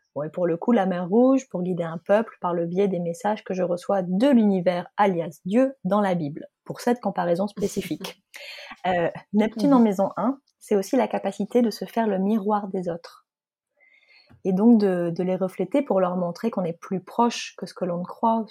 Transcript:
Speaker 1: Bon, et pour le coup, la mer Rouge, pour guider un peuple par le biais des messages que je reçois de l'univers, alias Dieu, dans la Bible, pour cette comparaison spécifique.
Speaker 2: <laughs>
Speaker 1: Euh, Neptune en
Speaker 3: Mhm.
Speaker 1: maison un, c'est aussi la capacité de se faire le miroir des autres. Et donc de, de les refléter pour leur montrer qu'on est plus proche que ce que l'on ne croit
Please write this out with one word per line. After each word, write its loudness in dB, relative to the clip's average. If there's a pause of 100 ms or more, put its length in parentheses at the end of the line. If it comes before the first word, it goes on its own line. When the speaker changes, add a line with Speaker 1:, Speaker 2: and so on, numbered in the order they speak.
(160)
Speaker 1:
Bon, -6
et -6
pour -2
le 0
coup, 0
la 4
mer -4
Rouge, 4
pour -6
guider -4
un -8
peuple 0
par -2
le -2
biais 0
des -2
messages -4
que -6
je -2
reçois -2
de 2
l'univers, 2 (100)
alias 0
Dieu, 2
dans 2
la 0
Bible, -6 (160)
pour -12
cette 0
comparaison -2
spécifique. -8
Speaker 2:
<laughs> -20 (560)
Speaker 1:
Euh, 0 (240)
Neptune 2
en 8
Speaker 3:
Mhm. 8
Speaker 1:
maison 2
un, -2 (220)
c'est -2
aussi 0
la 2
capacité -2
de 2
se -8
faire -2
le 0
miroir 0
des -4
autres. -10 (1160)
Et 0
donc 6
de, 0
de -4
les 0
refléter -2
pour 0
leur 0
montrer -4
qu'on -4
est -6
plus -6
proche -2
que -10
ce -14
que -8
l'on -4
ne -6
croit -2